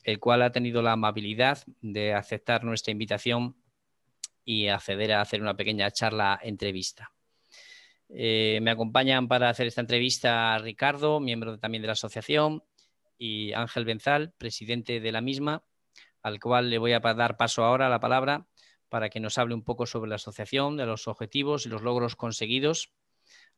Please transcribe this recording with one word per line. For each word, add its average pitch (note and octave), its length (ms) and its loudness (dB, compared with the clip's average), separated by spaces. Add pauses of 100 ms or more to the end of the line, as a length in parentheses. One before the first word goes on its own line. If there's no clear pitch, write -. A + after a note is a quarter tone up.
el G#2+ 160 -2
cual A#2+ 240 6
ha B2 80 4
tenido A#2+ 320 0
la A2+ 120 4
amabilidad A2 640 0 (220)
de G#2 320 -2
aceptar A2+ 520 0
nuestra A2+ 260 -4
invitación A#2+ 640 -2 (920)
y A2 220 -2
acceder G2+ 460 0
a G#2 80 4
hacer G#2 220 -2
una G2+ 140 -2
pequeña G#2 360 0
charla G#2 500 0
entrevista. G2+ 680 -8 (1000)
Eh, A2 520 2
me A2+ 80 4
acompañan B2+ 580 2
para B2 220 4
hacer A#2 160 -2
esta A#2+ 160 -4
entrevista A#2 720 2
Ricardo, C#3+ 640 0
miembro A#2 320 -2
de, G#2+ 60 -12
también A2 240 -6
de A2 60 -4
la A2 40 0
asociación, D3+ 680 0 (560)
y G#2+ 340 -6
Ángel A#2 320 -4
Benzal, C#3+ 540 0
presidente A#2 640 -6
de A2 120 -2
la A2+ 80 -2
misma, C#3 420 -2 (600)
al G#2 180 -6
cual B2 300 2
le A#2 80 2
voy A#2 160 2
a A2+ 80 2
pa-, A#2 100 4
dar A#2 240 2
paso A#2 280 2
ahora C3 240 4
a - 20 2
la A#2 100 2
palabra C3 460 0 (420)
para A2 220 -4
que A#2 100 -8
nos A2 160 -4
hable A#2+ 180 2
un A2 80 -4
poco A#2+ 220 -4
sobre A2 240 -6
la G#2+ 60 -6
asociación, C3+ 640 -4
de B2+ 80 -2
los A2 200 -6
objetivos C#3 600 -4
y - 20 -8
los G#2+ 140 -6
logros A#2+ 340 0
conseguidos. A#2+ 800 -2 (640)